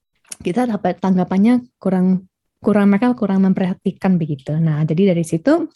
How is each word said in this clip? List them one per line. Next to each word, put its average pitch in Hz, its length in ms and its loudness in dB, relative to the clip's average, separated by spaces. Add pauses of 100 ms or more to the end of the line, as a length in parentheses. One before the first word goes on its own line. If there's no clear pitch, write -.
(460)
kita 240 240 -2
dapat 190 320 -4
tanggapannya 190 640 2 (160)
kurang 185 480 0 (280)
kurang, 202 320 2
mereka 240 240 0
kurang 196 320 0
memperhatikan 190 720 -2
begitu. 147 400 -6
Nah, 156 240 0
jadi 170 320 2
dari 170 80 0
situ, 285 540 -2